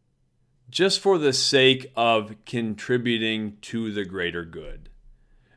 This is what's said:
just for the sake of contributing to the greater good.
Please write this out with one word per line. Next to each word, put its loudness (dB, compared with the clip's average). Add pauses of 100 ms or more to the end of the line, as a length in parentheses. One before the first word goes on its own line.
(680)
just 0
for 4
the 2
sake 4
of 0 (100)
contributing -2
to -6
the -4
greater -6
good. -14 (680)